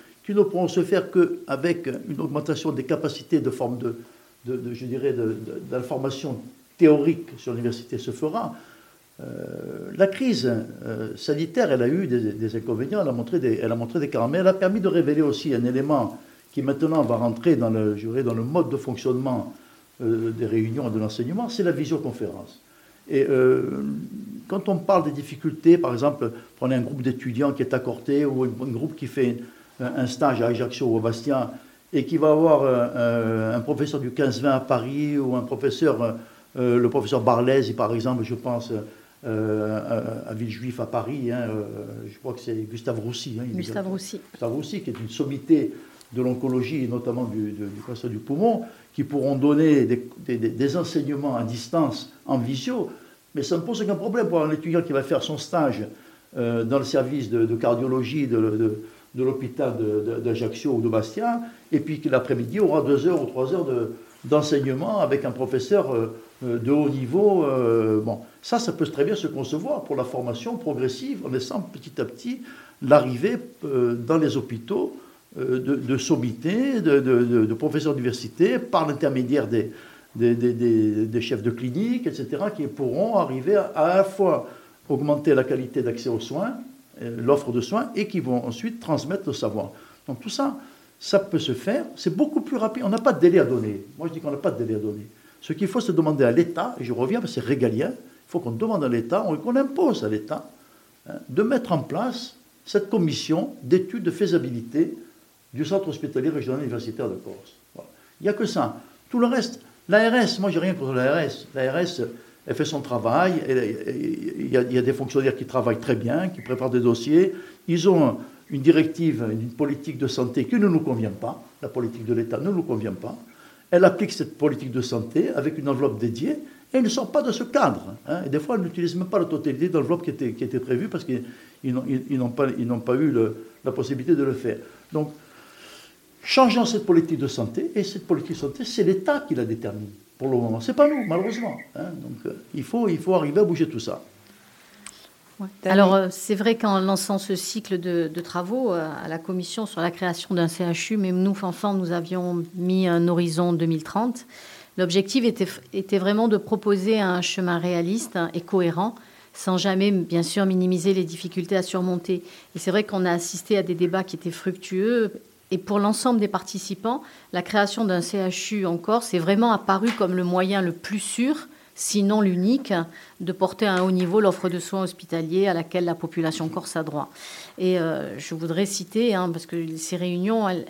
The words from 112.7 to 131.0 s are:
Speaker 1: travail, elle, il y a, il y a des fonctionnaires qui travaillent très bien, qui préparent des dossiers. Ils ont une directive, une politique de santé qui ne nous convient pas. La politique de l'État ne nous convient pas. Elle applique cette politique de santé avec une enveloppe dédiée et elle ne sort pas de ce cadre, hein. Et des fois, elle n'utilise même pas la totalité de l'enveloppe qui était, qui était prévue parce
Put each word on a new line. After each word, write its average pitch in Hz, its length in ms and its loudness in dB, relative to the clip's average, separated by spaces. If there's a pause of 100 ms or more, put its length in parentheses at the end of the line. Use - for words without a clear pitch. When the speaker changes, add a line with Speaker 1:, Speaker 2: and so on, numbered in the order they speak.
Speaker 1:
travail, 123 540 2 (120)
elle, 123 300 2 (640)
il 135 120 -4
y 127 60 4
a, 123 60 6
il 123 100 -2
y 127 60 4
a 123 40 4
des 127 100 2
fonctionnaires 135 440 0
qui - 80 -8
travaillent 117 340 0
très 127 180 0
bien, 135 320 0
qui - 120 -10
préparent 127 300 -4
des 123 100 4
dossiers. 143 540 4 (340)
Ils 170 200 2
ont 156 300 6 (320)
une 139 100 -4
directive, 156 720 4
une 113 180 -2
politique 143 480 -4
de 127 120 0
santé 127 360 0
qui 240 120 0
ne 208 100 4
nous 170 140 4
convient 113 300 -2
pas. 117 300 -8 (220)
La 143 60 -8
politique 117 360 -4
de 117 100 0
l'État 117 240 -2
ne 165 120 -2
nous 180 120 0
convient 110 300 -2
pas. - 240 -10 (540)
Elle 175 140 6
applique 185 280 4
cette - 240 -6
politique 131 340 0
de 120 120 -2
santé 135 480 0
avec 151 280 -2
une 139 100 -4
enveloppe 127 300 0
dédiée 120 340 -2 (400)
et 254 40 4
elle 262 60 4
ne 214 60 4
sort 254 220 -2
pas 294 120 2
de 240 100 0
ce - 120 -4
cadre, 127 500 0 (120)
hein. 165 200 -4
Et - 20 -6
des 143 120 0
fois, 226 160 -2
elle 190 60 0
n'utilise 170 320 -2
même 180 140 -4
pas 208 100 2
la 175 60 2
totalité 151 440 0
de 165 100 2
l'enveloppe 156 240 0
qui - 80 -6
était, 127 220 -2
qui - 120 -6
était 123 160 -2
prévue 127 280 -2
parce - 160 -6